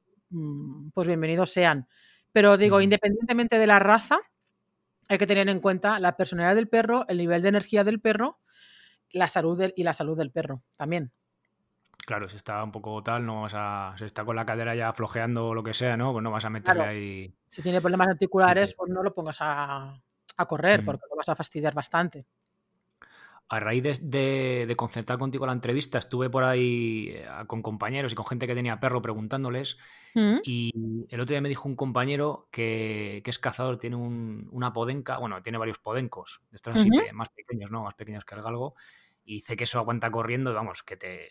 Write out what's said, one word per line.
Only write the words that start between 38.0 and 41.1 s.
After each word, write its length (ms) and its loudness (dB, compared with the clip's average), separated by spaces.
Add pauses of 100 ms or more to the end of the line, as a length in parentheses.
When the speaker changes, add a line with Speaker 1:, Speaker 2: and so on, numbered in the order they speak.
Speaker 2:
que 120 -18
el 60 -14
galgo, 320 -8 (500)
y 100 -12
dice 220 -10
que 80 -4
eso 140 -2
aguanta 320 -2
corriendo, 440 -2
vamos, 280 -8
que 140 -16
te, 340 -14